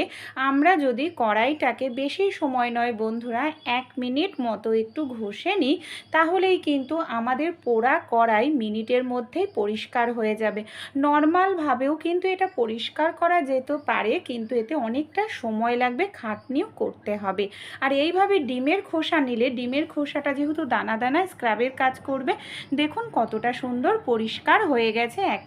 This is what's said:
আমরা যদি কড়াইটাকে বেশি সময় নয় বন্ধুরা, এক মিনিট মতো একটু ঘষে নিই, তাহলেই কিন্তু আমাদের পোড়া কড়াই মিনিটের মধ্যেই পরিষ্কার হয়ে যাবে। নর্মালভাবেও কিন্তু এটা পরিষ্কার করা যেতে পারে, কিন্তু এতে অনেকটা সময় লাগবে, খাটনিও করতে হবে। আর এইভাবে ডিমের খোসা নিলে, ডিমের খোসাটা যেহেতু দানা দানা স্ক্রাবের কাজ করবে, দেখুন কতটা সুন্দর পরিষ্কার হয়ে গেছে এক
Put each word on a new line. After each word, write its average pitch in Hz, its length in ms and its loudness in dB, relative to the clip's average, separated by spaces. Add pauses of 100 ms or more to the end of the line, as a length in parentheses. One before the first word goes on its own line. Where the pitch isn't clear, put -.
(460)
আমরা 285 300 6
যদি 262 280 0 (120)
কড়াইটাকে 240 800 2
বেশি 277 380 -2
সময় 254 380 0
নয় 240 240 0
বন্ধুরা, 233 500 -2 (260)
এক 254 160 0 (100)
মিনিট 262 440 -2
মতো 226 340 -2
একটু 220 260 -2 (100)
ঘষে 220 460 -4
নিই, 294 180 2 (380)
তাহলেই 359 460 4
কিন্তু 285 360 -2 (160)
আমাদের 247 400 -2 (120)
পোড়া 240 320 2 (160)
কড়াই 233 360 4 (100)
মিনিটের 220 480 0
মধ্যেই 247 480 -2
পরিষ্কার 220 600 0
হয়ে 220 240 0
যাবে। 214 260 -2 (360)
নর্মালভাবেও 302 960 4
কিন্তু 359 320 -2
এটা 370 260 0
পরিষ্কার 233 600 -2
করা 349 280 2
যেতে 262 320 -2 (120)
পারে, 214 260 0 (120)
কিন্তু 233 300 -6
এতে 226 260 -2
অনেকটা 269 420 -2 (140)
সময় 226 400 -2
লাগবে, 247 360 0
খাটনিও 254 640 -4
করতে 208 420 -4
হবে। 196 280 -2 (360)
আর 269 160 0
এইভাবে 370 460 2
ডিমের 262 440 0
খোসা 320 340 0
নিলে, 247 300 0
ডিমের 247 360 -2
খোসাটা 294 460 -4
যেহেতু 294 340 -2
দানা 220 300 0
দানা 254 300 0
স্ক্রাবের 240 500 0
কাজ 262 240 2
করবে, 269 320 -2 (400)
দেখুন 302 400 0
কতটা 226 400 0
সুন্দর 247 420 0 (100)
পরিষ্কার 240 640 2
হয়ে 233 260 4
গেছে 233 340 -2
এক 208 200 -2